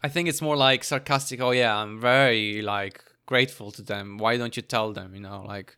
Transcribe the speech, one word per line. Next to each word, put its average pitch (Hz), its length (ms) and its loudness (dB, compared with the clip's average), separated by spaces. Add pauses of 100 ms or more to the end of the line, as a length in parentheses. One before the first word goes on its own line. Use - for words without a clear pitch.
I 147 60 -2
think 170 180 -2
it's 151 140 -2
more, 151 160 0
like, 135 260 4
sarcastic, 139 560 -2
Oh, 127 120 2
yeah, 120 260 4
I'm 107 220 -6
very, 117 600 4
like, 101 420 -4 (220)
grateful 127 460 0
to - 100 -18
them. 101 360 -10
Why 113 200 2
don't 120 180 -4
you 123 60 -8
tell 110 300 -2
them? 95 240 -12
You 98 60 -16
know, 98 260 -14
like 101 300 -14